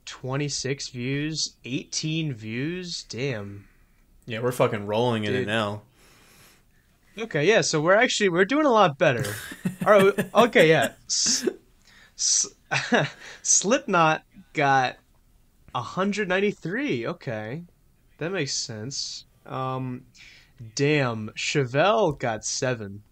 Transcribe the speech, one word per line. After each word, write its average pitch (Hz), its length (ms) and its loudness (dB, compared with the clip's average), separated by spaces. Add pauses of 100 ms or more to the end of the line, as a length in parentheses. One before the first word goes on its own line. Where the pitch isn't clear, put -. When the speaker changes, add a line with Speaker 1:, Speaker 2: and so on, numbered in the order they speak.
Speaker 1:
twenty-six 139 840 -6
views, 139 760 -6
eighteen 156 680 -6
views, 139 760 -8
damn. 104 580 -8 (600)
Speaker 2:
Yeah, 113 140 -6
we're 120 120 0
fucking 117 340 0
rolling 113 380 0
in 104 100 -2
it 98 40 0
Speaker 1:
Dude. 127 100 -2
Speaker 2:
now. 107 340 -2 (1400)
Speaker 1:
Okay, 175 300 -2
yeah, 214 140 6
so 156 180 0
we're 175 160 4
actually, 226 320 4
we're 175 160 4
doing 285 220 2
a 277 40 4
lot 196 280 4
better. 135 260 2 (320)
Speaker 2:
<laughs> - 300 -6
Speaker 1:
All 190 60 8 (180)
right, - 240 -2
okay, 220 340 6
yeah. 156 240 4 (160)
S-, - 400 -2 (680)
s-, - 300 0 (240)
<laughs> - 720 -2
Slipknot 175 800 2 (300)
got 135 440 2 (800)
a 123 80 -4
hundred 196 460 -2
ninety-three, 190 760 -2
okay. 127 580 -8 (540)
That 160 120 -6
makes 165 220 -4
sense. - 720 -10 (200)
Um, 131 600 -8 (680)
damn, 131 640 0
Chevelle 156 840 0
got 113 260 -4
seven. 107 680 -6